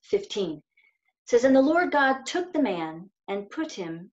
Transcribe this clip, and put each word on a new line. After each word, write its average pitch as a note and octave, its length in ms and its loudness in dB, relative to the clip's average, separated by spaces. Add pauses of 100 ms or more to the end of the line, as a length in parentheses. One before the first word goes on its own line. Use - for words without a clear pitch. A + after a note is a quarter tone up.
fifteen. F#3+ 560 -4
It - 720 -20
says, A#3+ 160 4
"And C4+ 100 6
the C4+ 60 8
Lord D#4 320 2
God C4+ 320 2
took F4+ 260 -4
the D#4 100 0
man E3+ 480 -4 (200)
and G3+ 200 -8
put - 220 -8
him E3+ 420 -10